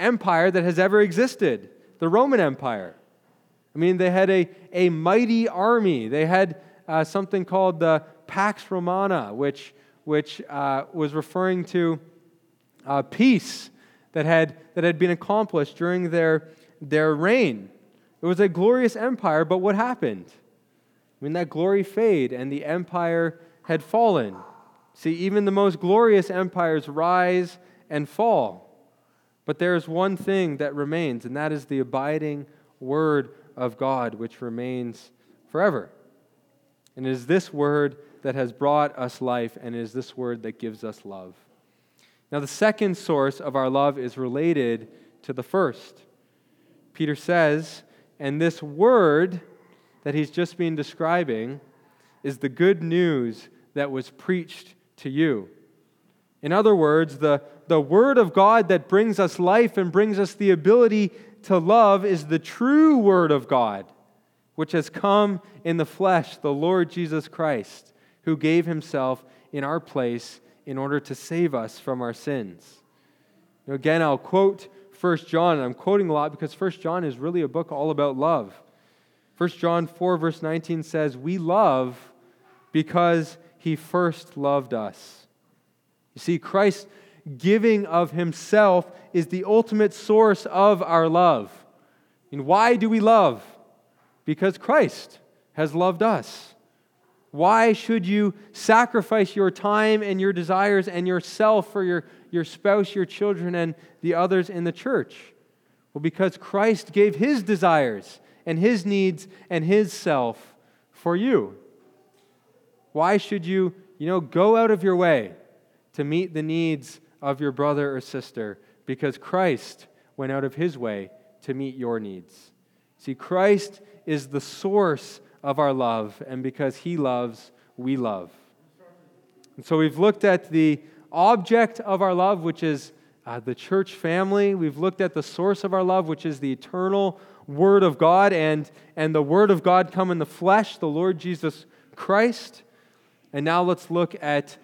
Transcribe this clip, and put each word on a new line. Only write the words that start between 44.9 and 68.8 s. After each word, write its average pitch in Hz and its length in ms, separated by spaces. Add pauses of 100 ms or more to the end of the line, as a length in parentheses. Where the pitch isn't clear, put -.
to - 100
the 127 100
first. - 580 (920)
Peter 151 200
says, 160 680 (360)
"And 143 220
this 165 220
Word 170 800 (640)
that 143 100
he's 151 160
just 175 260
been 165 180
describing 143 880 (600)
is 135 160
the 143 100
good 170 340
news 165 640 (260)
that 143 160
was 131 200
preached - 640 (220)
to - 140
you." 135 400 (920)
In 147 100
other 208 220
words, 156 440
the, 143 220 (280)
the 160 120
Word 214 380
of 202 140
God 202 360
that 175 200
brings 208 320
us 180 180
life 208 380
and 180 160
brings 202 260
us 196 160
the 202 160
ability 208 640 (320)
to 190 140
love 196 460
is 170 220
the 160 120
true 285 600
Word 190 320
of 135 160
God, 107 400 (680)
which 156 180
has 160 180
come 202 500 (220)
in 170 140
the 156 100
flesh, 185 520
the 147 140
Lord 170 380
Jesus 160 380
Christ, - 640 (300)
who 160 140
gave 160 300
himself 143 580 (280)